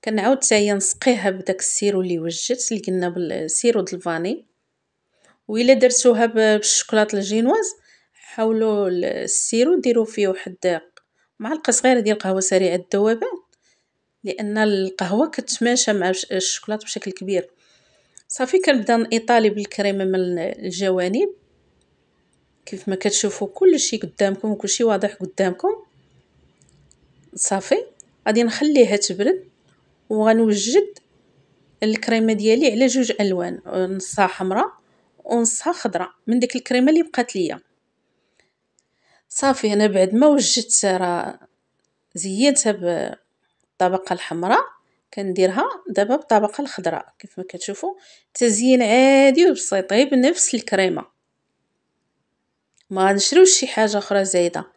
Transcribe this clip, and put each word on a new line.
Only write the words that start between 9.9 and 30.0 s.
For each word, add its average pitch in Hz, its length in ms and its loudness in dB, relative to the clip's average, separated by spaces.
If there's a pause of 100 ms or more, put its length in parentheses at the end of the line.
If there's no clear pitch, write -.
فيه 208 220 -2
واحد 185 540 -4 (580)
معلقه 262 320 -4
صغيره 247 280 2
ديال 208 180 0
قهوه 190 220 -2
سريعه 185 360 0
الذوبان، 220 640 -2 (840)
لان 208 340 -6
القهوه 202 720 0
كتماشى 240 640 -2
مع 185 160 0
الش-، 185 220 -4
الشوكولاط 202 520 -6
بشكل - 280 -10
كبير. 185 380 -6 (800)
صافي، 262 320 -2
كنبدا 240 380 2
نيطالي 226 520 2
بالكريمه 196 560 -4
من 185 340 -2
الجوانب. 185 920 -2 (1400)
كيف 196 240 -10
ما 190 60 -2
كتشوفوا، 202 580 -4
كلشي 320 440 2
قدامكم 196 540 -4
وكلشي 202 320 -4
واضح 208 300 0
قدامكم. 185 560 -4 (1700)
صافي، 214 500 -2 (420)
غادي 220 160 2
نخليها 240 520 2
تبرد 202 540 -2 (600)